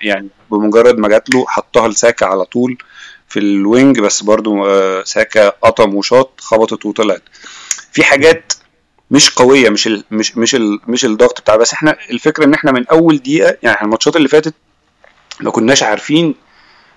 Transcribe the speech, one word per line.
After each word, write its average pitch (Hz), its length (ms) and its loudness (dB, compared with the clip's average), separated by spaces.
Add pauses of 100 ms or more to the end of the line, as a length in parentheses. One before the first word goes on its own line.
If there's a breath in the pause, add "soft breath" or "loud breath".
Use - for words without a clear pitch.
يعني 98 260 -4 (240)
بمجرد 110 460 2
ما 107 100 -2
جات 110 280 0
له 127 120 0
حطها - 400 -2
لساكا 113 380 -2
على 95 200 -2
طول 123 320 -4 (500 loud breath)
في - 120 -8
الوينج، 107 600 2
بس 101 240 -2
برضو، 107 420 0
آه، 95 380 0
ساكا 107 460 0
قطم 110 460 0
وشاط، 123 420 0
خبطت 110 480 -2
وطلعت. 101 380 -4 (680 loud breath)
في 156 120 -2
حاجات 147 500 0 (580)
مش 139 180 2
قوية، 127 400 4
مش 104 180 -2
ال-، 107 240 -4
مش، 110 260 -6
مش 117 180 -2
ال-، 104 320 -2
مش 120 180 -2
الضغط 120 360 2
بتاع، 107 140 2
بس 113 180 2
احنا 156 240 -2 (140)
الفكرة 151 340 -2
ان 139 80 4
احنا 151 180 -2
من 123 160 -2
اول 160 300 2
دقيقة، 160 460 -2
يعني 113 120 0
احنا 104 100 -4
الماتشات 113 300 -2
اللي 151 120 2
فاتت 156 260 0 (880)
ما 110 100 -4
كناش 120 320 0
عارفين 143 520 -2 (600 soft breath)